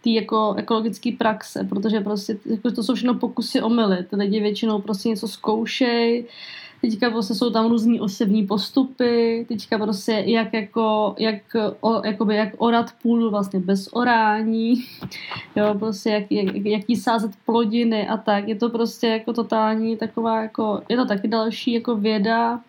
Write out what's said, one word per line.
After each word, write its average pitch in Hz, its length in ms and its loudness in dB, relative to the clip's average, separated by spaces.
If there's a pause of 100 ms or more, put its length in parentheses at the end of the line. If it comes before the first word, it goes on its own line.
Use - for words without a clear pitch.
ty 233 120 2
jako 220 400 0
ekologický 220 580 -2
praxe, 214 580 -2
protože 208 300 0
prostě 202 460 -4
jako 226 260 -2
to 233 120 -4
jsou 247 120 0
všechno 240 200 0
pokusy 247 460 -2
omyly, 220 420 2
ty 196 120 -8
lidi 202 240 0
většinou 208 420 0
prostě 208 280 -2
něco 220 180 -4
zkoušej, 233 1000 0 (560)
teďka 233 280 0
prostě 220 260 -2
jsou 240 140 0
tam 226 200 2
různý 233 300 4
osevní 214 480 2
postupy, 233 1000 0
teďka 220 280 -2
prostě 208 480 0
jak 220 280 2
jako, 214 680 0
jak 214 220 0 (400)
o-, 220 240 2
jakoby 214 300 0
jak 214 220 0
orat 233 340 2 (100)
půdu 233 280 2
vlastně 196 300 -2
bez 190 340 0
orání, 226 800 2 (840)
jo, 208 240 2
prostě 220 300 -2
jak, 208 220 -2
jak, 202 240 0 (100)
jak 208 240 0
jí 240 60 4
sázet 220 360 0 (140)
plodiny 226 640 2
a 220 100 -2
tak. 202 300 0
Je 220 80 -2
to 233 140 0
prostě 226 380 -2
jako 226 260 -2
totální 220 640 0
taková 226 440 -2
jako, 220 480 -2
je 240 80 2
to 254 80 2
taky 202 220 -2
další 226 460 0
jako 233 220 0
věda. 214 720 0